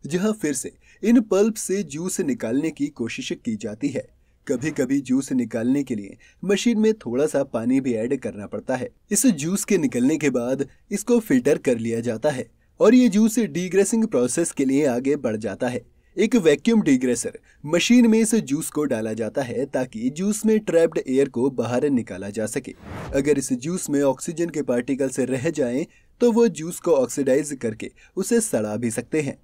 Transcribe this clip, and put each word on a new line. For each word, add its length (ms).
जहां 260
फिर 220
से 180
इन 180
पल्प 340
से 280
जूस 380
निकालने 500
की 160
कोशिश 460
की 120
जाती 320
है। 200
कभी-कभी 520
जूस 320
निकालने 500
के 120
लिए 220
मशीन 340
में 160
थोड़ा 320
सा 180
पानी 360
भी 140
ऐड 260
करना 260
पड़ता 300
है। 140
इस 160
जूस 380
के 140
निकलने 380
के 140
बाद 360
इसको 280
फिल्टर 400
कर 200
लिया 220
जाता 300
है 200
और 140
ये 140
जूस 300
डीग्रेसिंग 680
प्रोसेस 460
के 120
लिए 220
आगे 300
बढ़ 200
जाता 320
है। 260
एक 180
वैक्यूम 460
डीग्रेसर 560
मशीन 400
में 140
इस 140
जूस 360
को 140
डाला 280
जाता 300
है 240
ताकि 440
जूस 360
में 140
ट्रैप्ड 480
एयर 200
को 220
बाहर 340
निकाला 460
जा 160
सके। 280
अगर 240
इस 140
जूस 380
में 120
ऑक्सीजन 480
के 120
पार्टिकल्स 580
रह 300
जाएं, 360
तो 120
वो 160
जूस 320
को 120
ऑक्सीडाइज 680
करके 280
उसे 240
सड़ा 360
भी 140
सकते 300
हैं 240